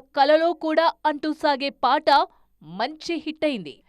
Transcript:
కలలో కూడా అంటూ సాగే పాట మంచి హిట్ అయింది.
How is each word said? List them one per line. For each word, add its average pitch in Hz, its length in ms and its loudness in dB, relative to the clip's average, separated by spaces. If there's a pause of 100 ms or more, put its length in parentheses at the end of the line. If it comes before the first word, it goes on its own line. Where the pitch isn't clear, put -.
(160)
కలలో 311 360 4 (120)
కూడా 320 220 2 (220)
అంటూ 302 240 -4 (100)
సాగే 285 260 0 (160)
పాట 285 240 0 (720)
మంచి 311 340 -8 (100)
హిట్ 311 240 -8
అయింది. 180 260 -8 (140)